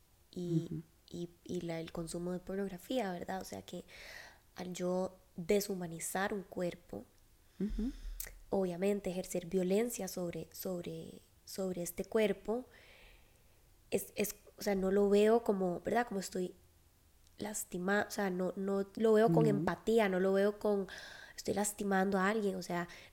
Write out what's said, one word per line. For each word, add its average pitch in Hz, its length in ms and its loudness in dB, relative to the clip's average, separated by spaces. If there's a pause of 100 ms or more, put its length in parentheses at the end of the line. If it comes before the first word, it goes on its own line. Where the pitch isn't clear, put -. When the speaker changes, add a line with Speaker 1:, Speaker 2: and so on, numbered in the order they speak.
(300)
Speaker 1:
y, 170 340 2
Speaker 2:
Ujú. 165 180 -8 (260)
Speaker 1:
y, 175 200 -8 (140)
y 180 180 -4
la, 170 180 -4
el 165 120 -8
consumo 175 420 -6
de 180 60 -4
pornografía, 196 720 -4
¿verdad? 185 300 -6
O - 40 -12
sea, 190 180 -10
que 180 200 -12 (720)
al 180 180 -10
yo 180 420 -2 (200)
deshumanizar 185 960 -2
un 196 100 -4
cuerpo, - 640 -6 (540)
Speaker 2:
Ujú. 220 320 -2 (580)
Speaker 1:
obviamente 196 600 -2
ejercer 180 340 -6
violencia 190 600 0
sobre, 170 440 -6
sobre, 170 720 -8 (240)
sobre 185 380 -4
este 180 220 -6
cuerpo, 214 600 0 (1300)
es, - 240 -4
es, 208 200 -2 (220)
o - 40 -14
sea, 202 140 0
no 190 160 2
lo 202 180 6
veo 208 340 6
como, 185 380 0
¿verdad? 233 260 0
Como 196 120 -4
estoy 180 340 -4 (840)
lastima-, 202 720 0
o - 40 -14
sea, 202 180 0
no, 180 260 0
no 196 300 0 (100)
lo 220 180 6
veo 214 180 8
con 160 120 8
Speaker 2:
No. 151 60 6
Speaker 1:
empatía, 180 600 4
no 185 100 2
lo 190 140 4
veo 202 260 4
con, 202 280 2 (480)
estoy - 180 -4
lastimando 196 640 2
a 190 120 4
alguien, 202 260 0
o 185 60 -6
sea, 175 260 -2 (260)